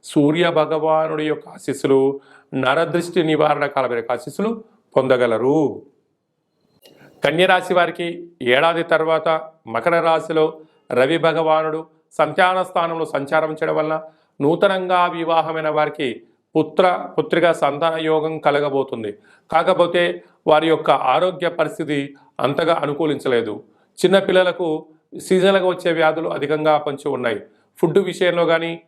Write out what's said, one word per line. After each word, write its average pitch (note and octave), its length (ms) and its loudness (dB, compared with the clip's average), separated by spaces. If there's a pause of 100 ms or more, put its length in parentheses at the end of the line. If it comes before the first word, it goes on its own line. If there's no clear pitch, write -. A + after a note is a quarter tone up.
సూర్య D#3 400 2 (160)
భగవానుడి D#3 680 0
యొక్క D3 140 -6 (120)
ఆశీస్సులు, C3+ 420 0 (640)
నరదృష్టి E3 560 0 (100)
నివారణ D3 340 2 (100)
కాలభైరవ B2 280 -2
యొక్క B2 160 -4
ఆశీస్సులు G3 320 -4 (440)
పొందగలరు. B2+ 680 2 (1600)
కన్య D#3 300 2
రాశి F3+ 260 0
వారికి F3 300 -2 (460)
ఏడాది E3 300 2 (100)
తర్వాత D#3+ 340 0 (460)
మకర E3+ 200 0 (140)
రాశిలో D#3 380 0 (520)
రవి D3 280 2
భగవానుడు D#3 540 0 (380)
సంతాన F3+ 400 2 (120)
స్థానంలో E3 340 -2 (100)
సంచారం D#3 440 -2
చేయడం D#3 200 -2
వలన D#3 180 -2 (440)
నూతనంగా F3+ 600 2 (180)
వివాహమైన D#3+ 580 0
వారికి D3 320 -2 (460)
పుత్ర, D#3+ 320 2 (300)
పుత్రిక E3+ 300 2 (140)
సంతాన D#3 340 0 (160)
యోగం D#3+ 240 0 (120)
కలగబోతుంది. C3+ 640 -2 (400)
కాకపోతే F3 520 2 (480)
వారి D#3 220 4
యొక్క D#3 180 0 (240)
ఆరోగ్య F3 340 0 (100)
పరిస్థితి D3 400 -4 (480)
అంతగా D#3+ 280 0 (100)
అనుకూలించలేదు. C3+ 720 -2 (440)
చిన్నపిల్లలకు F#3 680 2 (580)
సీజనల్గా F#3+ 460 2
వచ్చే F3 260 -2
వ్యాధులు D#3+ 380 0
అధికంగా D3+ 380 0 (100)
పొంచి C#3+ 220 -6 (100)
ఉన్నాయి. A#2 240 -4 (380)
ఫుడ్ E3+ 200 2 (120)
విషయంలో F3 420 0
కానీ E3 180 0 (180)